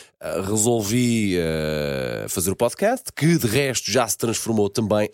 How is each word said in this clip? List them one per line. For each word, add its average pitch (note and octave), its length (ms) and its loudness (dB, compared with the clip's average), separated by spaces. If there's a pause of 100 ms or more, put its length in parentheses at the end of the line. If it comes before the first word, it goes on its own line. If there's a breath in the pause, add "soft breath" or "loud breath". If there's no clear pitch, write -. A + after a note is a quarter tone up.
(260 loud breath)
Ah, D#2+ 160 -4
resolvi, A2 960 2
eh, D2 920 -2
fazer E2 200 -2
o F#2+ 60 -2
podcast, G3+ 580 -2
que D#3+ 240 2
de B2+ 80 0
resto A#2+ 460 0
já A#2+ 160 2
se - 100 -4
transformou A2 520 0
também G#2+ 440 2